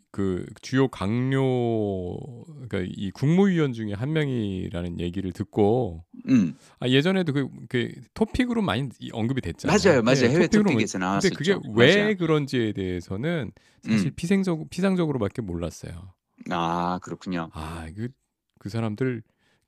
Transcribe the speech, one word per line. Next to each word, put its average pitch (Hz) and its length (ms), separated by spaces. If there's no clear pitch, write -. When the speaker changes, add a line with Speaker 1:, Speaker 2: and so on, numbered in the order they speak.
Speaker 1:
그 95 360
주요 131 260
강요, 117 1300
그러니까 127 340
이 101 140
국무위원 165 640
중에 110 200
한 123 200
명이라는 95 880
얘기를 87 320
듣고, 104 720
Speaker 2:
음. 214 280
Speaker 1:
아, 123 100
예전에도 160 440
그, 135 160
그 117 240
토픽으로 233 480
많이 127 260
이-, 123 120
언급이 117 280
됐잖아요. 160 440
Speaker 2:
맞아요, 147 180
맞아요. 127 220
Speaker 1:
예, 117 60
Speaker 2:
해외 156 160
Speaker 1:
토픽으로 208 240
Speaker 2:
토픽에서 107 280
Speaker 1:
많이, 92 220
근데 190 140
그게 160 180
Speaker 2:
나왔었죠. 151 240
Speaker 1:
왜 139 280
Speaker 2:
맞아요. 214 120
Speaker 1:
그런지에 143 560
대해서는 101 800
사실 208 240
Speaker 2:
음. - 80
Speaker 1:
피생적-, 180 540
피상적으로밖에 160 720
몰랐어요. 87 720
Speaker 2:
아, 87 520
그렇군요. 85 500
Speaker 1:
아, 80 420
그, 110 140
그 - 100
사람들 113 540